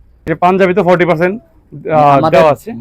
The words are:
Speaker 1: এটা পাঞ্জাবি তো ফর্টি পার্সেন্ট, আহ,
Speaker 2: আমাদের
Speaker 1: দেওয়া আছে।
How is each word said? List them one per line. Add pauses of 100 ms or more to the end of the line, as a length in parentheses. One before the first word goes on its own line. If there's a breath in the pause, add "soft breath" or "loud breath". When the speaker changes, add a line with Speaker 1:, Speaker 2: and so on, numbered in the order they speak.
(260)
Speaker 1:
এটা
পাঞ্জাবি
তো
ফর্টি
পার্সেন্ট,
আহ,
Speaker 2:
আমাদের
Speaker 1:
দেওয়া
আছে।